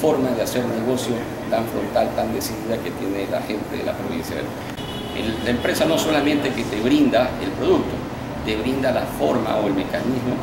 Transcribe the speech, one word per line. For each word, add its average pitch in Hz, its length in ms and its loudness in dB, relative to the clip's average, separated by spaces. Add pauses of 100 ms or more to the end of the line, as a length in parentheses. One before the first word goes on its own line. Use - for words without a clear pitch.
forma 135 300 4
de 113 120 0
hacer 123 220 0
negocio 117 500 0 (360)
tan 113 160 2
frontal, 113 500 0
tan 113 180 0
decidida 113 480 -2
que - 160 -4
tiene 98 320 -2
la 87 120 0
gente - 340 -4
de - 80 -4
la - 80 0
provincia - 440 -4
del - 100 -4
Oro. - 160 -8 (560)
El, 110 260 -2
la 120 60 0
empresa 156 340 0
no 156 140 4
solamente 147 520 2
que 117 140 -2
te 104 160 -2
brinda 127 500 6 (120)
el - 80 -2
producto, 127 440 2 (500)
te 110 140 0
brinda 131 320 2
la 110 120 2
forma 113 540 0
o 107 100 2
el 95 80 2
mecanismo 120 680 0